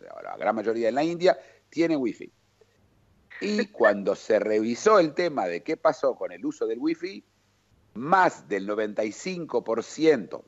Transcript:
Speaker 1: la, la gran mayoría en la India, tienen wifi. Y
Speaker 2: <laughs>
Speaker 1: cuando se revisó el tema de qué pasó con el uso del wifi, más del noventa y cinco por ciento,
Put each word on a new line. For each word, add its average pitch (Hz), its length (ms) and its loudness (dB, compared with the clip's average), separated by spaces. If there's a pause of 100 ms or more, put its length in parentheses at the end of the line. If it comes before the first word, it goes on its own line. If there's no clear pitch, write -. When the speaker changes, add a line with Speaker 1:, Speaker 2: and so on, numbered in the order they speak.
Speaker 1:
la, 50 220 -16
la 50 160 -10
gran 101 180 0
mayoría 113 320 0
en 107 60 0
la 143 100 2
India, 170 340 2 (300)
tienen 160 320 0
wifi. 107 320 -4 (1080)
Y 104 240 0
Speaker 2:
<laughs> - 0 -
Speaker 1:
cuando 101 500 2
se 107 220 2
revisó 110 600 4
el 156 140 4
tema 147 340 -2
de 87 160 -4
qué 160 140 -4
pasó 139 400 0
con 90 160 -8
el 95 140 -10
uso 143 200 -4
del 113 120 -4
wifi, 170 440 -4 (680)
más 170 560 0
del 98 180 -4
noventa 104 380 -2
y 107 80 -6
cinco 170 500 -6
por 110 220 -4
ciento, 139 640 0